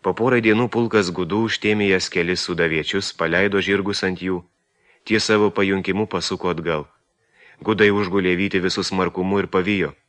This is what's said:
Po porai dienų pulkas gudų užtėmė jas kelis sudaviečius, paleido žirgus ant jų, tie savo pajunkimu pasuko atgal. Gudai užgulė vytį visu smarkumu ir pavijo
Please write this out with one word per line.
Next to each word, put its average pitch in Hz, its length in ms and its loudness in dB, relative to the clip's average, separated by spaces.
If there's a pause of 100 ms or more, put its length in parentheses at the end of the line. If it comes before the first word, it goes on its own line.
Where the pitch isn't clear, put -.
Po 92 160 -2
porai 123 240 2
dienų 113 320 2
pulkas 110 400 2
gudų 92 340 -2
užtėmė 107 440 0
jas 92 180 2
kelis 87 400 -2
sudaviečius, 85 640 -2
paleido 92 480 0
žirgus 98 420 -2
ant 92 220 -4
jų, 92 160 -2 (640)
tie 107 160 0
savo 104 300 4
pajunkimu 98 580 0
pasuko 92 400 -4
atgal. 80 380 -2 (760)
Gudai 104 320 4
užgulė 95 480 2
vytį 95 240 0
visu 92 180 -2
smarkumu 92 600 0
ir 90 100 -4
pavijo 92 400 0 (160)